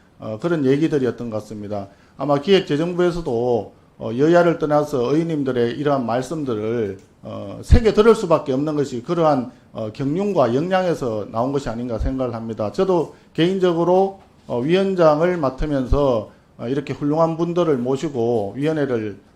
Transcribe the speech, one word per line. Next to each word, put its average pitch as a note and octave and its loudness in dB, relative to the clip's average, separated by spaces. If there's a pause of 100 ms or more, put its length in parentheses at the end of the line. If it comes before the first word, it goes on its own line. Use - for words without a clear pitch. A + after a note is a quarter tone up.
(180)
어, A2 -10
그런 E3 0
얘기들이었던 C3 0
것 G#2+ -6
같습니다. G#2 -8 (280)
아마 C#3+ 0
기획재정부에서도, D#3+ 0 (260)
어, A2+ -8
여야를 E3 4
떠나서 D3 0
의원님들의 C3+ 0
이러한 C#3 0
말씀들을, A#2 -4 (240)
어, G#2 -12
새겨 A3+ 4
들을 G#3+ 8
수밖에 E3 0
없는 D3 -2
것이 B2+ -4
그러한, D3+ 0 (200)
어, A2 -8
경륜과 D3 0
역량에서 D3 -2
나온 B2 -2
것이 C#3 -4
아닌가 A#2 -6
생각을 C3 -2
합니다. A2 -6
저도 F#3 0 (180)
개인적으로, F3+ 2 (260)
어, B2 -4
위원장을 F3 2
맡으면서, C3 0 (280)
어, A#2 -8
이렇게 C3+ -4
훌륭한 D#3 0
분들을 E3+ 0
모시고 A#2+ -2
위원회를 B2+ -2 (180)